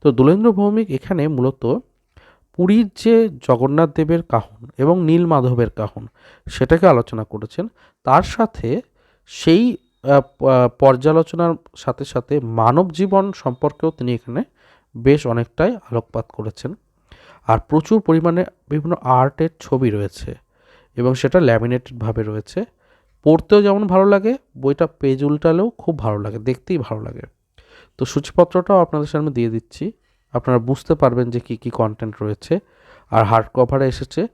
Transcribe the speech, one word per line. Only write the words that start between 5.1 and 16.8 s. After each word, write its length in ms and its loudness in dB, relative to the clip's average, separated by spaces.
মাধবের 440 0
কাহন, 360 -10
সেটাকে 400 2
আলোচনা 360 0
করেছেন। 440 -12
তার 180 4
সাথে 580 -4
সেই, 500 2
আহ, 180 4
প-, 80 0
আহ, 220 4
পর্যালোচনার 880 2
সাথে 280 -8
সাথে 360 -4
মানব 500 2
জীবন 420 0
সম্পর্কেও 580 -4
তিনি 240 -4
এখানে 300 -8
বেশ 300 2
অনেকটাই 500 -2
আলোকপাত 380 -6
করেছেন। 460 -12